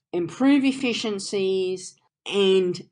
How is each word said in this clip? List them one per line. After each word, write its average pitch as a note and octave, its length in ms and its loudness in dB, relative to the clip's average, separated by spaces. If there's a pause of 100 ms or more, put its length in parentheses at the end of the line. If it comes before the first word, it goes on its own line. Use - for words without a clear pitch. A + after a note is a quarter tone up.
(140)
improve B3+ 500 2
efficiencies, G3 1300 -2 (300)
and F#3+ 560 2 (100)